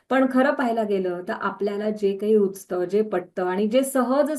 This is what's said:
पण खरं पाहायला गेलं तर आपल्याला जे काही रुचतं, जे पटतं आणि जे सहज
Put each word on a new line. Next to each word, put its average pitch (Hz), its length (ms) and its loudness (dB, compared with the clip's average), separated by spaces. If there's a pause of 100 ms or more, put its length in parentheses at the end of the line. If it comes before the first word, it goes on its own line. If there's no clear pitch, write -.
(100)
पण 262 220 4
खरं 262 220 4
पाहायला 233 300 -2
गेलं 185 440 -2
तर 180 40 -6 (100)
आपल्याला 202 500 -4
जे 196 260 0
काही 214 180 2
रुचतं, 190 500 0
जे 202 180 0
पटतं 185 420 -4
आणि 185 220 0
जे 254 160 2
सहज 262 540 0